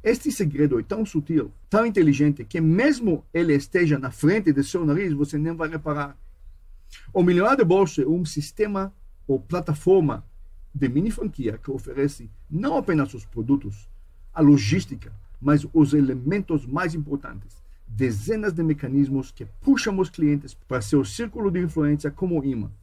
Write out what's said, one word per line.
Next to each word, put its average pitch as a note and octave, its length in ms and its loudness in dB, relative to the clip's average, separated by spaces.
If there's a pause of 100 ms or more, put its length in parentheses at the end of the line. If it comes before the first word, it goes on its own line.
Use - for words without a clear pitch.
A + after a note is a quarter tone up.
Este A#3+ 300 0
segredo C#3+ 480 0
é A2 40 -4
tão A3 220 -2
sutil, D3+ 460 -2 (180)
tão A3 160 4
inteligente, D3 600 2
que E3+ 160 -4
mesmo G#3 720 2
ele E3 200 2
esteja D3 460 2
na C3 120 -8
frente F3+ 420 2
de C#3 100 2
seu F3 220 -2
nariz, E3 260 0
você D3 260 -2
nem D#3+ 160 -2
vai D#3+ 140 -4
reparar. D3 500 -6 (960)
O F#3+ 80 2
Milionário F3+ 360 4
de A#3+ 80 4
Bolso F3+ 360 2
é C3 60 0
um F3 160 0
sistema F#3+ 680 -4 (340)
ou C3+ 100 0
plataforma E3+ 880 0 (500)
de C#3 140 0
mini D#3 240 0
franquia A#2 460 -6
que - 120 -12
oferece C3+ 640 -4 (180)
não C4 280 -2
apenas D#3+ 360 0
os A2 120 -14
produtos, A#2 640 -4 (440)
a - 60 -8
logística, C3+ 720 2 (300)
mas D3 320 2
os D#3 200 4
elementos C#3+ 720 0
mais D#3+ 300 -4
importantes. C#3+ 680 -8 (240)
Dezenas C3 680 -2
de E3 100 -2
mecanismos C#3 680 0
que - 140 -16 (140)
puxam A3 400 2
os F#3+ 100 0
clientes D3 440 -2
para - 260 -4
seu C3+ 240 2
círculo A3 480 -4
de F3 80 0
influência D3 500 0
como E3+ 320 -2
imã. A#2+ 300 -4 (120)